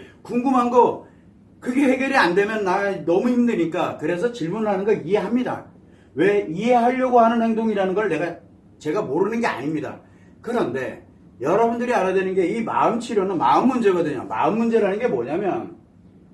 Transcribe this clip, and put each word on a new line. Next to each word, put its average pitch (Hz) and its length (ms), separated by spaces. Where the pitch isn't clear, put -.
궁금한 247 480
거 233 340
그게 254 240
해결이 262 340
안 175 160
되면 208 320
나 190 400
너무 202 240
힘드니까 180 680
그래서 175 320
질문을 214 360
하는 196 160
거 208 100
이해합니다. 190 720
왜? 190 340
이해하려고 240 720
하는 226 240
행동이라는 214 500
걸 202 160
내가, 170 280
제가 160 240
모르는 196 360
게 220 60
아닙니다. 131 560
그런데 151 640
여러분들이 233 540
알아야 185 220
되는 190 180
게 180 140
이 220 160
마음 202 360
치료는 196 380
마음 147 300
문제거든요. 180 580
마음 196 320
문제라는 220 400
게 240 100
뭐냐면 - 680